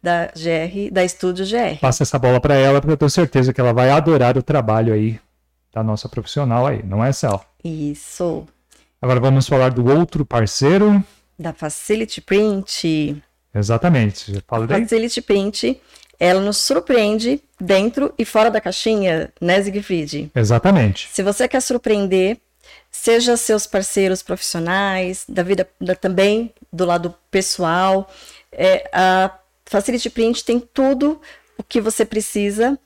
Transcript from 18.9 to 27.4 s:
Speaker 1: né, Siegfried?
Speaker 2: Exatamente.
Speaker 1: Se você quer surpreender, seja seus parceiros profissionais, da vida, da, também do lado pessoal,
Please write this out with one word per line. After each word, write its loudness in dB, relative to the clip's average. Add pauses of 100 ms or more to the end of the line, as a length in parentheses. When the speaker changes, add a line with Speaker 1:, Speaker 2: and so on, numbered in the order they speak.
Speaker 1:
né, 2
Siegfried? -6
Speaker 2:
Exatamente. 2
Speaker 1:
Se -4
você 0
quer 0
surpreender, 0 (540)
seja 2
seus 0
parceiros 0
profissionais, -4
da -4
vida, 0 (140)
da, -2
também 0 (180)
do -2
lado -2 (160)
pessoal, 0 (400)